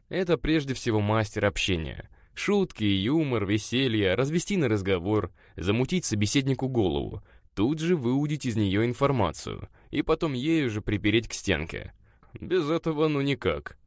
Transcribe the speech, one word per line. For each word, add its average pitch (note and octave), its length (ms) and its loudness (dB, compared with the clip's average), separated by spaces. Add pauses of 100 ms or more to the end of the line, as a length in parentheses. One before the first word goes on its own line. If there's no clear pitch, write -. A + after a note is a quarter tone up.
(100)
это F3 260 0
прежде C#3+ 380 0
всего G#2+ 260 0
мастер G#2 460 2
общения. D#2+ 640 -2 (220)
Шутки, F#3+ 520 0
юмор, A2+ 600 2
веселье, G#2+ 720 0
развести D#3 420 0
на D3 120 2
разговор, G2 640 0 (240)
замутить B2 480 0
собеседнику C3 640 0
голову, F#2 540 0 (320)
тут C#3 260 2
же E3+ 160 2
выудить C#3 500 0
из A#2 80 -2
нее G2+ 300 2
информацию A#2+ 840 -2 (220)
и - 120 -2
потом D#3+ 320 0
ею C#3+ 360 0
же G#2+ 100 -4
припереть G#2+ 460 2
к - 60 -14
стенке. D2 600 -4 (480)
Без D#3+ 300 -2
этого D#3+ 380 0
ну D3 120 0
никак. A2+ 560 -2 (100)